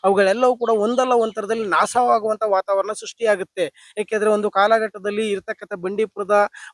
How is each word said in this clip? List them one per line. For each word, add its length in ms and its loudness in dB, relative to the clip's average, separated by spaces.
ಅವುಗಳೆಲ್ಲವೂ 520 2
ಕೂಡ 140 -2
ಒಂದಲ್ಲ 420 0
ಒಂದ್ 220 0
ತರದಲ್ಲಿ 340 -4
ನಾಶವಾಗುವಂತ 800 0
ವಾತಾವರಣ 460 0
ಸೃಷ್ಟಿಯಾಗುತ್ತೆ. 1040 -4
ಏಕೆಂದ್ರೆ 320 0
ಒಂದು 200 0
ಕಾಲಘಟ್ಟದಲ್ಲಿ 800 0
ಇರ್ತಕ್ಕಂಥ 440 -8
ಬಂಡೀಪುರದ 720 -2